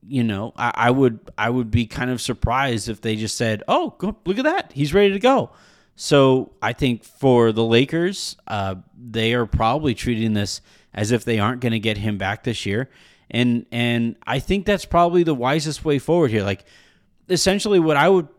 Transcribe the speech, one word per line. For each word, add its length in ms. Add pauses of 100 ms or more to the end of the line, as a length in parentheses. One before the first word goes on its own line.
you 180
know, 320
I, 180
I 160
would, 300 (160)
I 140
would 200
be 160
kind 240
of 100
surprised 680
if 120
they 160
just 200
said, 300
"Oh, 320
go, 260
look 140
at 60
that. 280
He's 220
ready 180
to 60
go." 320 (460)
So 560 (100)
I 100
think 300
for 480
the 140
Lakers, 720 (100)
uh, 300 (200)
they 380
are 120
probably 480
treating 380
this 280 (340)
as 160
if 140
they 160
aren't 200
gonna 200
get 180
him 180
back 280
this 200
year. 240 (420)
And, 420
and 520
I 140
think 260
that's 200
probably 400
the 100
wisest 500
way 140
forward 320
here. 140
Like, 200 (640)
essentially 520
what 160
I 120
would 200 (100)